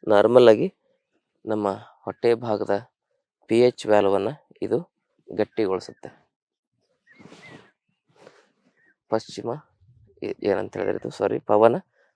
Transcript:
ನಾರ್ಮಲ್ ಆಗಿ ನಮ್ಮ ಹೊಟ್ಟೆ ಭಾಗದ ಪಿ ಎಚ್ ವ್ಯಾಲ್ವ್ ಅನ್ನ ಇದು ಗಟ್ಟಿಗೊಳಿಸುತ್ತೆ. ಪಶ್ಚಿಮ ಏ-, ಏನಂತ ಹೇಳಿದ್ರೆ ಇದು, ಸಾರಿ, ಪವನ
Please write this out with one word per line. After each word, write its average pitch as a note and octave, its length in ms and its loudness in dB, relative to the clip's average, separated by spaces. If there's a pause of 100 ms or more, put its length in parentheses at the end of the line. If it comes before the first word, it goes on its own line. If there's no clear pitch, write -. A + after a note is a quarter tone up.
ನಾರ್ಮಲ್ A2+ 420 6
ಆಗಿ B2 240 2 (720)
ನಮ್ಮ G#2+ 260 -4 (300)
ಹೊಟ್ಟೆ - 320 -2
ಭಾಗದ G#2+ 540 -4 (600)
ಪಿ A2+ 120 2
ಎಚ್ B2 280 2
ವ್ಯಾಲ್ವ್ G2+ 280 2
ಅನ್ನ G2 120 -2 (340)
ಇದು D3 300 -6 (420)
ಗಟ್ಟಿಗೊಳಿಸುತ್ತೆ. - 960 -8 (2750)
ಪಶ್ಚಿಮ - 400 -6 (760)
ಏ-, - 200 -8
ಏನಂತ G2 340 -4
ಹೇಳಿದ್ರೆ G2 200 -4
ಇದು, - 120 -10
ಸಾರಿ, G2+ 300 -4
ಪವನ A2 360 4 (400)